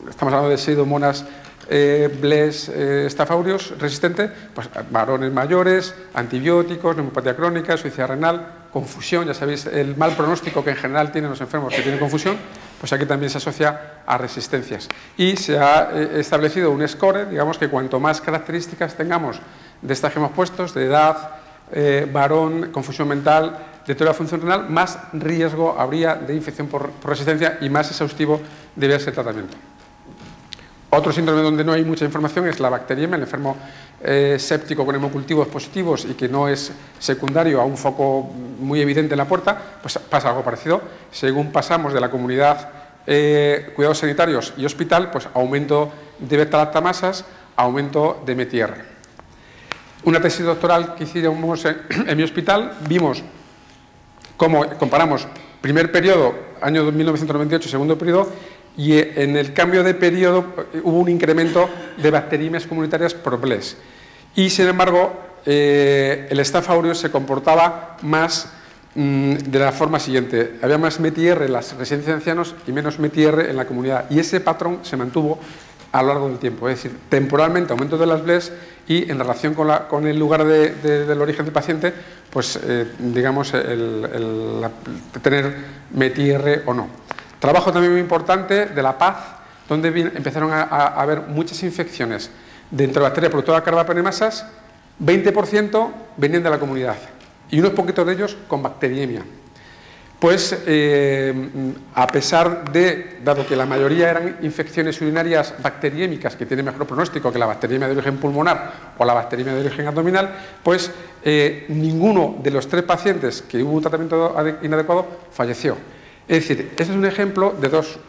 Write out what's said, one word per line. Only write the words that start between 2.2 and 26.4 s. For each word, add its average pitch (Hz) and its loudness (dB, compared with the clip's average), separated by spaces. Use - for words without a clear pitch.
blés, 151 0
eh, 139 0
Staph 143 -2
aureus 180 -2
resistente, 170 -2
pues 117 -10
varones 131 0
mayores, 180 2
antibióticos, 165 0
neumopatía 131 -2
crónica, 170 -2
insuficiencia 143 -2
renal, 160 -2
confusión, 165 -4
ya 170 -2
sabéis 143 -4
el 139 -2
mal 160 2
pronóstico 156 0
que 147 -2
en 135 -2
general 147 -2
tienen 151 -4
los 131 -8
enfermos 131 -6
que 135 -2
tienen 139 -2
confusión, 151 -2
pues - -10
aquí 139 0
también 139 -2
se 143 -6
asocia 147 -4
a 123 0
resistencias. 123 -6
Y 185 2
se 147 0
ha, 147 6
eh, 151 -2
establecido 156 2
un 143 0
score, 196 0
digamos 156 -2
que 151 -2
cuanto 131 -2
más 156 0
características 160 -6
tengamos 160 -4
de 135 -4
estas 143 -2
que 156 -4
hemos 147 0
puesto, 180 -4
de 135 -4
edad, 151 2
eh, 143 0
varón, 156 0
confusión 143 -4
mental, 151 2
de 139 -4
toda 156 2
la - -4
función 160 -4
renal, 185 -2
más 175 0
riesgo 165 -2
habría 156 0
de 143 -6
infección 151 -6